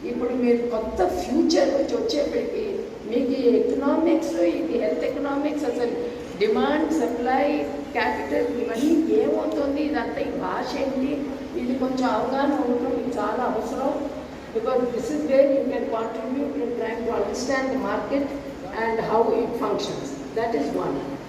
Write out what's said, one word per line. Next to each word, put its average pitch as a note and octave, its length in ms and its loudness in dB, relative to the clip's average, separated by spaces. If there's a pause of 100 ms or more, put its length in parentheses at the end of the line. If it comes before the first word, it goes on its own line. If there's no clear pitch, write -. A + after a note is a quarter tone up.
ఇప్పుడు B3 240 -2 (100)
మీరు A#3+ 180 4 (120)
కొత్త A3 260 -4 (220)
ఫ్యూచర్ D#4+ 560 4
వచ్చి - 220 0
వచ్చేప్పటికి - 640 0 (440)
మీకు B3+ 320 2
ఈ A#3+ 80 6 (120)
ఎకనామిక్స్, - 760 2 (220)
ఇది - 240 -2
హెల్త్ A#3+ 260 0
ఎకనామిక్స్, C#4+ 640 -2
అసలు A#3+ 240 0 (460)
డిమాండ్, A3+ 580 2
సప్లై, B3+ 480 2 (500)
క్యాపిటల్ A#3+ 500 0 (140)
ఇవన్నీ B3 320 2 (280)
ఏమవుతుంది, D4+ 680 0
ఇదంతా A#3 400 -2
ఈ - 20 -4 (140)
భాష G#3 240 -4 (140)
ఏంటి, C4 280 0 (500)
ఇది B3 120 0 (100)
కొంచెం B3+ 240 0 (100)
అవగాహన C4+ 500 0
ఉండటం A#3+ 320 2
మీకు - 200 -2
చాలా A3 320 -2
అవసరం. B3+ 400 -2 (640)
Because B3 260 2 (120)
this A#3 220 -2
is D4 140 0
where C#4 260 8
you B3+ 80 2 (100)
can A#3+ 100 -2 (140)
contribute B3+ 640 -4
in A#3+ 160 -2
trying A#3 280 -4
to A#3 120 0
understand C4 540 0
the - 160 0
market. C4+ 360 0 (580)
and A3 180 0
how A3 200 2 (100)
it - 240 2
functions. - 520 -2 (240)
That A#3 220 0
is - 200 0
one. D#3+ 240 -2 (320)